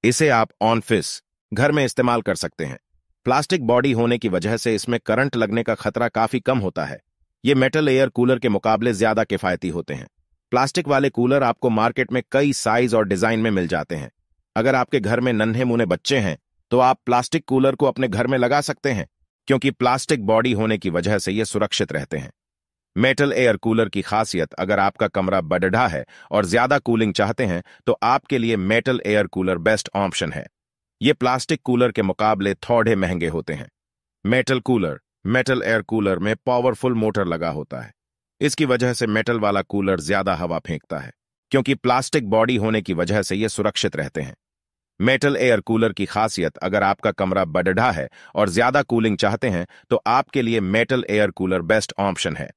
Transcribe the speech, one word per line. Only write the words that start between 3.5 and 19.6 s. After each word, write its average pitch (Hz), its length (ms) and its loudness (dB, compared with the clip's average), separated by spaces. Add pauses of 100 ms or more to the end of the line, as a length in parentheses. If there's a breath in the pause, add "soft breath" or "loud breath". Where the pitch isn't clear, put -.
बॉडी 123 260 4
होने 117 260 2
की 110 100 -2
वजह 92 280 0
से 113 180 0
इसमें 113 320 -2
करंट 127 300 0
लगने 113 260 0
का 110 120 -2
खतरा 113 340 -2
काफी 113 320 0
कम 131 180 0
होता 87 260 -4
है। 69 160 -12 (440)
ये 139 100 4
मेटल 135 340 2
एयर 131 200 2
कूलर 123 300 2
के 123 100 0
मुकाबले 110 460 2
ज्यादा 110 300 2
किफायती 92 440 -4
होते 80 260 -6
हैं। 64 140 -14 (420)
प्लास्टिक 139 380 0
वाले 139 220 2
कूलर 127 320 2
आपको 120 280 0
मार्केट 113 420 0
में 123 100 -2 (100)
कई 139 200 2
साइज 117 420 0
और 110 100 4
डिजाइन 104 360 0
में 113 100 0
मिल 92 180 0
जाते 82 260 -4
हैं। 69 160 -8 (460)
अगर 123 180 0
आपके 131 260 0
घर 113 200 0
में 127 120 0
नन्हे 113 320 0
मुन्ने 117 220 0
बच्चे 90 320 -2
हैं, 92 200 -2 (320)
तो 120 80 2
आप 127 280 4
प्लास्टिक 127 380 0
कूलर 131 300 2
को 143 120 0
अपने 127 220 0
घर 110 180 -2
में 131 120 0
लगा 123 220 2
सकते 143 300 -4
हैं, 101 160 -4 (400)
क्योंकि 135 240 2